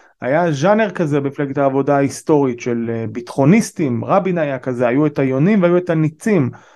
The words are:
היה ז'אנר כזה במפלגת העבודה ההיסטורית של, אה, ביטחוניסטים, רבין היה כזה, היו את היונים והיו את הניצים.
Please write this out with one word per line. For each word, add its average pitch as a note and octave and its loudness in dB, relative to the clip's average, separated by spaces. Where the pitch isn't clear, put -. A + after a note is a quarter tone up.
היה D#3 0
ז'אנר G3 0
כזה D3 -2
במפלגת C#3 -4
העבודה C#3 2
ההיסטורית C#3 0
של, A#2 -4
אה, A2+ -4
ביטחוניסטים, C3+ 0
רבין F3+ 0
היה C#3+ -2
כזה, B2 -2
היו C#3+ 2
את D3 -2
היונים C#3+ 2
והיו F3 2
את F3 0
הניצים. D#3 0